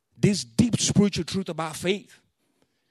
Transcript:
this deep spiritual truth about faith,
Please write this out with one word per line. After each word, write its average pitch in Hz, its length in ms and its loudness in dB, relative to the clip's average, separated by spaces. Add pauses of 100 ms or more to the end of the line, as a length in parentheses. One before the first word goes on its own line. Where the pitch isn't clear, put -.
(160)
this 175 280 2
deep - 360 0
spiritual 196 440 2
truth 190 240 -6
about 160 260 -8
faith, - 460 -4 (720)